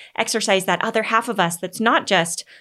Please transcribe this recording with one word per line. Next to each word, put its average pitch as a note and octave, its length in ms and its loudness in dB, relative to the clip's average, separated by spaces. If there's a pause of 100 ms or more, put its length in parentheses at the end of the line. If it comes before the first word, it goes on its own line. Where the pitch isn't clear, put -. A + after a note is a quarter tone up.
(180)
exercise G3 480 0
that F3+ 180 0
other A3 200 0
half A3+ 260 0
of G#3+ 100 -2
us E3+ 180 0
that's F3+ 220 -10
not A#3+ 280 2
just F3 360 0 (180)